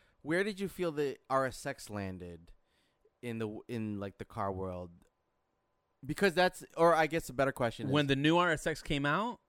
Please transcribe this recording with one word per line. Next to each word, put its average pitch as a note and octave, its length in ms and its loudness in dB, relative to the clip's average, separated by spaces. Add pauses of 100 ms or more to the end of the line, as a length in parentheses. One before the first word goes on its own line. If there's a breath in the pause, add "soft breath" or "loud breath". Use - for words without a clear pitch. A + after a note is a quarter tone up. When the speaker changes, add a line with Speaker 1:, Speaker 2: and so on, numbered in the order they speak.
(220 soft breath)
Speaker 1:
where E3+ 200 0
did G3+ 160 -4
you G3 100 -2
feel F3 220 -4
the D3 280 -2 (120)
R C3+ 160 4
S - 200 -8
X - 240 -8
landed F#2 600 -8 (720)
in A#2 160 -6
the, G#2+ 200 -4 (100)
in, A2 320 -4
like, G2 180 -8
the G2 60 -10
car G2+ 260 -4
world? F#2 400 -6 (1120)
Because D3+ 300 0
that's, F3+ 300 4 (120)
or E3 180 8
I D#3 120 4
guess D#3 220 -2
a C3+ 40 -10
better C3+ 200 2
question A#2+ 360 -2
Speaker 2:
When C#3+ 180 4
Speaker 1:
is - 20 2
Speaker 2:
the C3+ 80 4
new D3+ 200 4
R F3 140 4
S D3+ 160 -2
X D#3 160 -4
came C#3+ 240 -2
out? G3 420 0